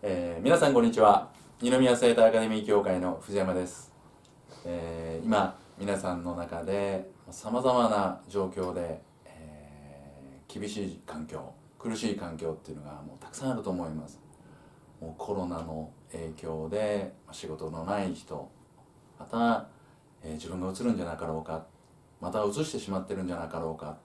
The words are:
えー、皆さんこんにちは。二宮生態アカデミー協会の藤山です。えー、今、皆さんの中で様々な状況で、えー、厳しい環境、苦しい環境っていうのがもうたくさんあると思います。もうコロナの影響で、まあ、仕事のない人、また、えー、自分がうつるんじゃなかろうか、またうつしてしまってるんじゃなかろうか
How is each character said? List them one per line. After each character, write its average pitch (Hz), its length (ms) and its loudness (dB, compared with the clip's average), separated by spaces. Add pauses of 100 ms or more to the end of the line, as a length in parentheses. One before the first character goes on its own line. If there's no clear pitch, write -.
え 92 360 0
ー、 98 40 -6
皆 143 120 8
さ 151 140 6
ん 135 60 6
こ 120 80 10
ん - 20 6
に 113 60 6
ち 113 80 0
は。 104 320 8 (280)
二 120 120 2
宮 127 260 6
生 120 160 6
態 113 160 10
ア - 20 6
カ 110 80 6
デ 113 80 2
ミ 107 140 0
ー 107 60 -6
協 104 160 6
会 92 160 2
の 90 200 -2
藤 101 200 -2
山 92 160 2
で 92 100 0
す。 - 260 -14 (720)
え 82 600 -6
ー、 - 20 -6
今、 107 320 2 (220)
皆 98 180 -2
さ 92 160 -2
ん 85 100 -6
の 85 120 -4
中 85 280 -6
で 98 460 -2 (220)
様 117 320 -4
々 123 260 6
な 98 400 0
状 95 160 0
況 90 300 -4
で、 82 260 -6 (240)
え 71 1200 -20
ー、 - 120 -12
厳 104 100 -4
し 104 140 -4
い 82 200 -6
環 78 220 -10
境、 73 260 -12 (280)
苦 113 180 -4
し 107 140 -2
い 98 40 -2
環 85 220 -8
境 82 180 -4
っ - 80 -18
て - 100 -12
い - 20 -10
う - 20 -14
の 73 60 -14
が 73 80 -14 (100)
も 76 140 -14
う - 40 -20
た - 100 -18
く - 60 -18
さ 131 120 -6
ん 131 60 -2
あ - 20 -2
る 104 80 -6
と 98 80 -4
思 87 160 -4
い 78 80 -6
ま 76 120 -8
す。 - 140 -20 (800)
も 80 80 -10
う 78 80 -12
コ - 160 -4
ロ 95 140 -2
ナ 82 160 -6
の 80 260 -8 (220)
影 82 220 -8
響 80 360 -8
で、 104 460 -2 (100)
ま - 60 -20
あ、 - 20 -18
仕 - 140 -12
事 78 240 -8
の 80 120 -8
な 101 200 0
い 90 100 -2
人、 76 380 -12 (680)
ま - 80 -14
た、 233 420 2 (540)
え 80 80 -12
ー、 78 40 -8
自 80 140 -10
分 90 140 -6
が 92 80 -2
う 95 40 -6
つ 101 100 -6
る 120 80 4
ん 104 40 2
じ 92 60 -2
ゃ 85 40 -2
な 82 120 -6
か 82 80 -6
ろ 80 120 -4
う 78 60 -6
か、 80 220 -6 (560)
ま 92 80 -4
た 107 140 0
う 104 80 2
つ 147 120 -2
し 151 80 -4
て - 60 -6
し - 140 -6
ま 95 80 0
っ - 80 -8
て 98 80 -4
る 92 80 -4
ん 90 40 -4
じ 90 60 -4
ゃ 82 40 -6
な 82 100 -6
か 82 100 -8
ろ 82 140 -4
う 80 40 -8
か 78 300 -12